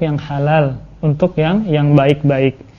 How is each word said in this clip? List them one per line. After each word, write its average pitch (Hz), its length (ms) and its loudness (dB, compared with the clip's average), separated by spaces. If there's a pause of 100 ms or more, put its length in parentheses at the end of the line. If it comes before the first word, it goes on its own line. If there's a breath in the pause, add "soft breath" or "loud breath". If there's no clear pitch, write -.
yang 147 160 -4
halal, 143 560 -2 (240)
untuk 160 340 0
yang, 180 300 0
yang 147 320 2
baik-baik. 139 640 0 (180 soft breath)